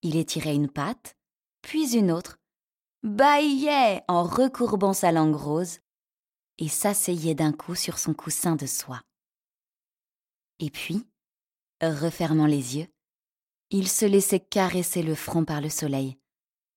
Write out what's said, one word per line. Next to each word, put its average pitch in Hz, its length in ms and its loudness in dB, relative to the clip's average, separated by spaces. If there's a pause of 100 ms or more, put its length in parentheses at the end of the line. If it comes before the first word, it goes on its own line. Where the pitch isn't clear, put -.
Il 160 120 -2
étirait 156 380 -2
une 143 160 2
patte, - 480 -8 (460)
puis 285 340 0
une 196 140 4
autre, 165 260 -4 (640)
bâillait 277 1040 2
en 175 160 2
recourbant 208 720 2
sa 185 180 2
langue 156 240 4
rose 151 440 -4 (800)
et 160 100 -4
s'asseyait 175 640 0
d'un 151 180 2
coup 151 220 -6
sur - 240 -6
son - 160 -2
coussin 160 420 -2
de 139 120 -4
soie. - 340 -8 (1600)
Et 156 100 -4
puis, - 340 -6 (800)
refermant 156 640 0
les 139 320 0
yeux, 165 100 -6 (840)
il 190 180 0
se - 160 0
laissait 196 340 4
caresser 180 600 -2
le 160 140 -2
front 165 300 -2
par 147 160 -4
le 151 80 -4
soleil, 135 500 -4 (580)